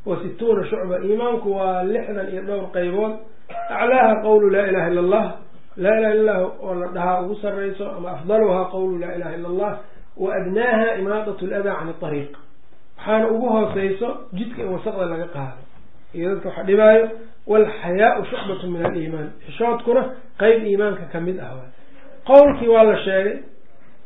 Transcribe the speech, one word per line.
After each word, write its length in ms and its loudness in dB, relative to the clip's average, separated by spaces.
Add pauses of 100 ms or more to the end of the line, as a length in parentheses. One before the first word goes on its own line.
wa 160 -2
sittuuna 420 0
shucba." 400 -2
Iimaanku 480 0
waa 320 0
lixdan 480 -4
iyo 100 -6
dhowr 300 -6
qaybood. 400 0 (560)
Aclaaha 540 4
qawlu 280 8
laa 160 2
ilaaha 240 0
illa 100 2
Allah, 260 2 (500)
laa 220 4
ilaaha 160 2
illa 180 4
Allah 200 0 (100)
oo 120 -6
la 140 -4
dhahaa 340 0
ugu 140 -4
sarreyso, 480 -6 (120)
ama 140 -8
afdaluhaa 640 2
qawlu 260 -2
laa 160 -6
ilaaha 220 -8
illa 120 -8
Allah, 240 -2 (440)
wa 180 -2
adnaaha 640 0
imaadatu 460 -4
al-adaa 340 -4
cani 220 -8
tariiq. 320 -6 (640)
Waxaana 340 0
ugu 180 0
hooseyso 600 0 (240)
jidka 300 -6
in 60 -6
wasaqda 380 -4
laga 220 -6
qaado. 320 -8 (540)
Iyo 200 -2
dadka 140 -6
waxa 160 -8
dhibaayo, 400 8 (420)
"Wal 200 6 (160)
xayaa'u 420 2
shucbatun 480 -6
min 140 -4
al-iimaan." 420 -4 (180)
Xishoodkuna 560 0 (360)
qayb 260 6
iimaanka 480 0
ka 80 -4
mid 200 -4
ah 200 -10
waay. 100 -12 (560)
Qawlkii 420 8
waa 160 8
la 200 6
sheegay, 320 0 (680)